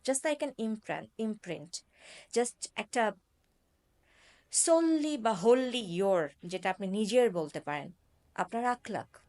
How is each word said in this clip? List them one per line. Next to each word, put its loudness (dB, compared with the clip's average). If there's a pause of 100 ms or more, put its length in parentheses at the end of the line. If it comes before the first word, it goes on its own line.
just -2
like 0
an -6
imprint, -6 (120)
imprint, -8 (520)
just -2
একটা -2 (1400)
solely 4
বা 0
wholly 4
your, 4 (160)
যেটা -4
আপনি -6
নিজের 2
বলতে -4
পারেন, -6 (420)
আপনার -4
আখলাক -6 (100)